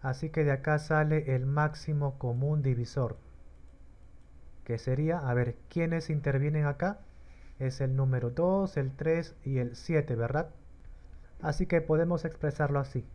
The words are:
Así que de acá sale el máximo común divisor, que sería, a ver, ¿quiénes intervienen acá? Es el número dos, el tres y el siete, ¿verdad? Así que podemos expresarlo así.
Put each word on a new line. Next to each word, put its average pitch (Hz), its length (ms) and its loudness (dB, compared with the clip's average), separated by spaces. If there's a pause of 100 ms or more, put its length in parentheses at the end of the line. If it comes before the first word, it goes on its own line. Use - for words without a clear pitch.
Así 135 300 -4
que 156 120 2
de 143 100 4
acá 147 260 2
sale 151 560 2
el 127 100 2
máximo 147 760 0
común 135 440 0
divisor, 123 560 0 (1500)
que 117 140 -4
sería, 156 400 0
a 131 160 0
ver, 120 200 2 (140)
¿quiénes 165 400 0
intervienen 147 560 2
acá? 170 360 0 (580)
Es 131 240 -2
el 131 120 2
número 131 360 2
dos, 180 480 2
el 135 180 -2
tres 165 480 -2
y 135 140 0
el 120 180 -2
siete, 151 400 2
¿verdad? 120 320 0 (920)
Así 156 240 2
que 170 160 4
podemos 160 420 4
expresarlo 147 540 0
así. 131 260 -2 (100)